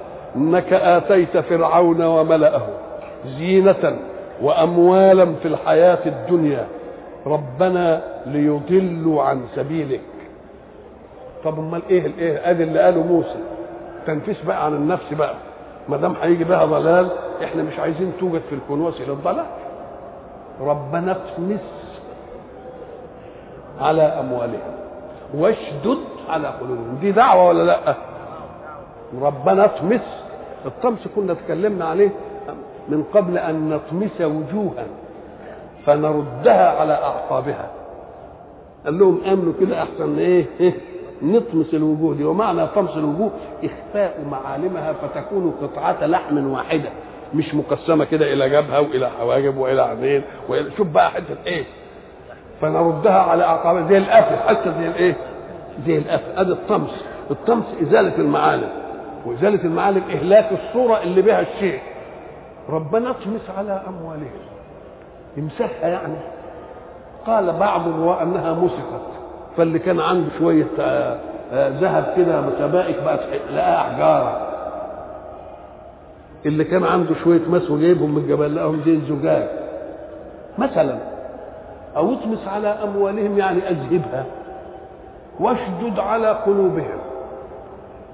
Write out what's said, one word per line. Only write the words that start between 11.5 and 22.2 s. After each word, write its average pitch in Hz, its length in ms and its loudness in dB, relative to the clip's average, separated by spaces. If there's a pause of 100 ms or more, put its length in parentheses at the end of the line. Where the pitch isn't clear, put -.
امال 165 320 -6
ايه 175 160 4
الايه؟ 165 440 -2
ادي 170 120 2
اللي 160 180 0
قاله 175 220 6
موسى، 165 360 2 (680)
تنفيس 156 360 -6
بقى 151 220 -2
عن 151 100 0
النفس 147 400 -2
بقى. 151 200 0 (540)
ما 143 80 -2
دام 165 260 0
هيجي 170 220 2
بها 165 200 4
ضلال، 160 440 4 (360)
احنا 160 180 -4
مش - 160 -6
عايزين 165 420 -2
توجد 170 280 -2
في 147 60 -8
الكون 143 260 -4
وسيله 143 340 -4 (100)
ضلال. 240 200 -2 (1160)
"ربنا 147 520 -2
اطمس 185 480 -6 (2250)